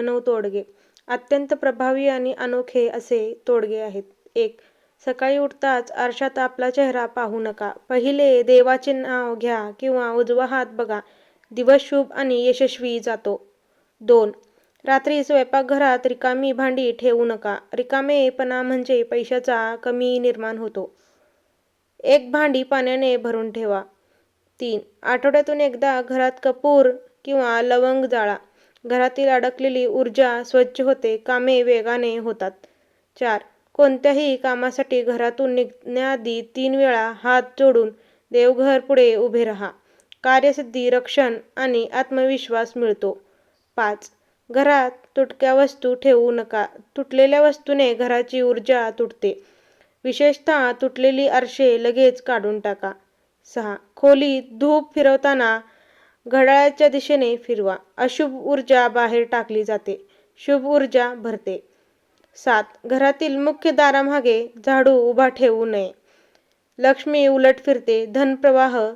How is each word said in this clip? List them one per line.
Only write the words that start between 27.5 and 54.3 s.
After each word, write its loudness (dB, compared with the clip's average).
लवंग 2
जाळा. -2
घरातील 0
अडकलेली 0
ऊर्जा 0
स्वच्छ 0
होते, 0
कामे 0
वेगाने 0
होतात. -6
चार, -2
कोणत्याही 2
कामासाठी -2
घरातून -2
निघण्याआधी -4
तीन -4
वेळा 2
हात 0
जोडून 4
देवघर 2
पुढे 4
उभे 0
राहा. -6
कार्यसिद्धी, 0
रक्षण 0
आणि -2
आत्मविश्वास -4
मिळतो. -4
पाच, -6
घरात 2
तुटक्या -2
वस्तू 0
ठेवू 4
नका. -4
तुटलेल्या 2
वस्तूने 2
घराची -2
ऊर्जा 0
तुटते. -6
विशेषतः 0
तुटलेली 0
आरसे 2
लगेच 2
काढून -4
टाका. -6
सहा, -8
खोलीत 4